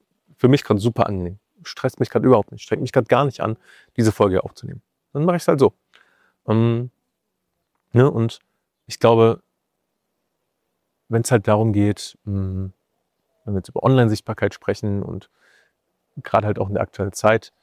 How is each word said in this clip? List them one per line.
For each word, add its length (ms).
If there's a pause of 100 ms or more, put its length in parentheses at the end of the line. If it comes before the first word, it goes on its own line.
(360)
Für 120
mich 160
grad 160
super 260
angenehm. 320 (240)
Stresst 380
mich 100
grad 140
überhaupt 260
nicht, 120
strengt 200
mich 100
grad 160
gar 160
nicht 160
an, 160 (400)
diese 140
Folge 320
aufzunehmen. 400 (300)
Dann 120
mach 100
ich's 120
halt 140
so. 140 (720)
Ähm, 440 (1000)
ne, 180
und 300 (460)
ich 120
glaube, 440 (1700)
wenn's 220
halt 160
darum 260
geht, 520
mm, 420 (800)
wenn 100
wir 40
jetzt 100
über 160
Online-Sichtbarkeit 680
sprechen 520
und 260 (920)
grad 220
halt 140
auch 100
in 60
der 80
aktuellen 300
Zeit, 400 (100)